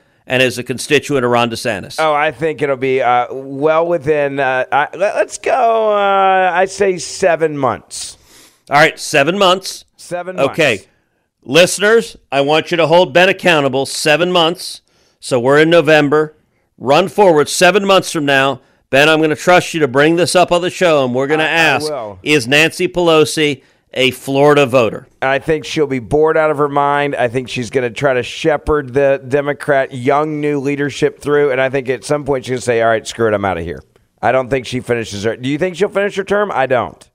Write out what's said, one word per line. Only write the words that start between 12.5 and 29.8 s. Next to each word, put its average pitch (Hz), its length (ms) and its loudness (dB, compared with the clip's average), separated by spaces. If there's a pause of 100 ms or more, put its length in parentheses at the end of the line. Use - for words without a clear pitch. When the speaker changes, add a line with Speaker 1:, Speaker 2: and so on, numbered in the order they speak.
Speaker 1:
you 175 60 -2
to 165 100 2
hold 170 260 4
Ben 180 160 4
accountable. 147 560 0
Seven 156 460 0
months. 170 500 -2 (380)
So 131 220 -2
we're 139 200 4
in 160 100 4
November. 151 680 2 (420)
Run 151 300 2
forward 160 400 4
seven 185 360 2
months 190 280 2
from 160 120 -4
now. 139 360 0 (300)
Ben, 143 180 4
I'm 156 120 4
gonna 156 140 2
trust - 400 2
you 165 60 -2
to 147 80 2
bring 147 280 2
this 170 200 0
up 175 160 2
on 175 100 0
the 175 80 -2
show, 156 340 2
and 123 100 -2
we're 135 120 -2
gonna 156 160 0
Speaker 2:
I, 156 40 -2
I 147 40 -2
Speaker 1:
ask, 151 400 0
Speaker 2:
will. 110 320 -10
Speaker 1:
is 143 240 0
Nancy 156 420 2
Pelosi 156 760 0 (320)
a 131 180 2
Florida 143 540 2
voter? 113 400 0 (140)
Speaker 2:
I 135 180 0
think 151 260 -4
she'll 151 220 -2
be 131 120 -4
bored 151 380 0
out 156 140 2
of 147 80 -2
her 147 100 0
mind. 143 460 0
I 123 140 -2
think 120 200 -6
she's 120 220 -8
gonna 127 200 -2
try 131 240 -2
to 123 80 -2
shepherd 147 720 -4
the 139 320 0
Democrat 139 680 -2